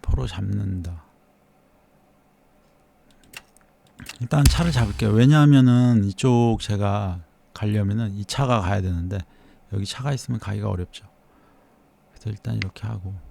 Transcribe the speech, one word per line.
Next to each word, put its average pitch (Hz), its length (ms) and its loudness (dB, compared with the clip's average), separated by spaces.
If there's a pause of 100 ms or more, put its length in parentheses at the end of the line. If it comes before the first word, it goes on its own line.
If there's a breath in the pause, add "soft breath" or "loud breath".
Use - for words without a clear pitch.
(120)
포로 131 160 -2
잡는다. 95 760 -8 (3250)
일단 143 240 0
차를 165 280 4
잡을게요. 113 400 0
왜냐하면은 123 920 6
이쪽 117 560 2
제가 101 640 -4 (320)
가려면은 104 600 -2
이 101 120 -8
차가 123 360 0
가야 98 200 0
되는데 90 380 -4 (540 soft breath)
여기 101 120 -4
차가 139 260 -8
있으면 120 280 -6
가기가 101 300 -6
어렵죠. 90 380 -8 (1040 soft breath)
그래서 - 180 -12
일단 113 260 -8
이렇게 98 300 -8
하고 98 300 -10 (160)